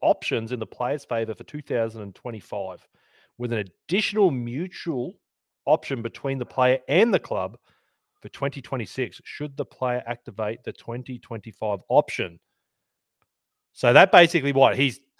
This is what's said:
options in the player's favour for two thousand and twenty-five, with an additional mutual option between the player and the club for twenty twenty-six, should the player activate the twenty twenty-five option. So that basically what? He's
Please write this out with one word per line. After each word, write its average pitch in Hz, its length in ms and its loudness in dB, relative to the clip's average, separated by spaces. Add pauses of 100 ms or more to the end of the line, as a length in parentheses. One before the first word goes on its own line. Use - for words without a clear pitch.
options 113 520 -2
in 120 60 -4
the 113 80 -8
player's 135 360 -6
favour 113 320 -4
for - 80 -16
two - 180 -12
thousand 113 420 -4
and 98 120 -14
twenty-five, 101 720 -12 (500)
with 120 140 -4
an 117 80 -2
additional 196 720 0
mutual 139 880 -6 (460)
option 143 360 0
between 135 360 -6
the 123 80 -6
player 127 420 2
and 208 260 4
the 165 60 2
club 101 380 -6 (640)
for 107 80 -16
twenty 139 320 -6
twenty-six, 120 640 -6
should 143 320 -10
the 139 80 -4
player 123 400 -4
activate 110 580 -8
the 113 80 -10
twenty 123 480 -12
twenty-five 107 600 -8 (100)
option. 107 500 0 (1300)
So 123 200 4
that 175 180 8
basically 160 420 6
what? 131 240 6
He's 131 220 0 (200)